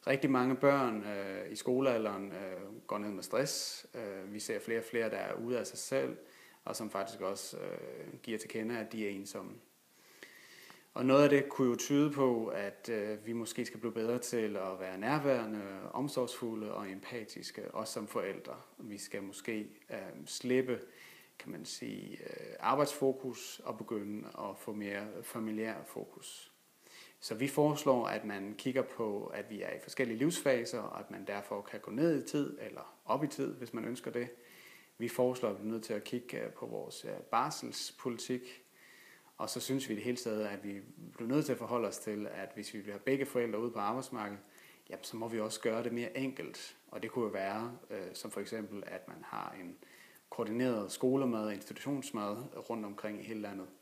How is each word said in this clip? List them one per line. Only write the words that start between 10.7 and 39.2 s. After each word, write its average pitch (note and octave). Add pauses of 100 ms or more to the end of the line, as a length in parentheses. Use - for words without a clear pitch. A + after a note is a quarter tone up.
Og B2
noget C3+
af D3
det C#3
kunne C3
jo A#2+
tyde C#3+
på, B2
at, G2
øh, G#2+
vi A#2
måske A#2
skal -
blive A2+
bedre A#2
til A2
at F#2
være F#2
nærværende, A#2+ (320)
omsorgsfulde A#2
og G2+
empatiske, -
også -
som G#2+
forældre. F#2+ (220)
Vi G#2
skal G2+
måske, G#2 (220)
øh, A2+ (280)
slippe, B2+ (600)
kan -
man E2+
sige, G1+
øh, -
arbejdsfokus C3+
og A2+
begynde G#2
at G2+
få -
mere G2+ (160)
familiær A2 (100)
fokus. - (720)
Så -
vi C3+
foreslår, C#3+
at G#2
man G2+
kigger C3
på, G#2+
at -
vi G#2
er -
i -
forskellige A#2
livsfaser, B2+
og -
at G2+
man G2
derfor G2+
kan -
gå -
ned C#3+
i -
tid -
eller - (100)
op C#3
i D3+
tid, C3
hvis B2
man A2
ønsker A#2+
det. A#2+ (680)
Vi A#2
foreslår, B2
at G2
vi G#2+
er A2
nødt A2+
til -
at G2+
kigge, -
øh, A1+
på -
vores, -
øh, G#1+ (200)
barselspolitik. B2 (720)